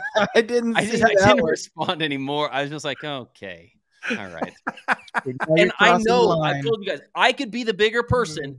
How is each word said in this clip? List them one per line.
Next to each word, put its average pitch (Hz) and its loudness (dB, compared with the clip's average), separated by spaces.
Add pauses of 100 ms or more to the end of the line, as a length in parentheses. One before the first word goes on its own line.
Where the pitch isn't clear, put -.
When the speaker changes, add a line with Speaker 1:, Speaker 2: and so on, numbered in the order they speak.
(160)
Speaker 1:
<laughs> 214 2
I 285 4
didn't 233 0
Speaker 2:
I - 2
Speaker 1:
see 214 -4
Speaker 2:
just, 220 0
I 226 6
Speaker 1:
that 196 4
Speaker 2:
didn't 214 6
Speaker 1:
one. 160 0
Speaker 2:
respond 156 -6
anymore. 143 -2
I 139 0
was 143 -4
just 151 -8
like, 135 -6
"Okay, 101 -12 (440)
all 104 -12
right." 165 -10
Speaker 1:
<laughs> - -20 (640)
Now - -
you're 127 -8 (300)
Speaker 2:
And 185 0
I 214 6
Speaker 1:
crossing 220 4
the 226 2
Speaker 2:
know, 240 4
I 165 0 (180)
Speaker 1:
line. 139 -6
Speaker 2:
told 226 -2
you 190 -6
guys, 156 -6 (120)
I 208 4
could 254 -8
be 240 -4
the 220 -2
bigger 220 2
person 160 -2
Speaker 3:
Mm. 127 -18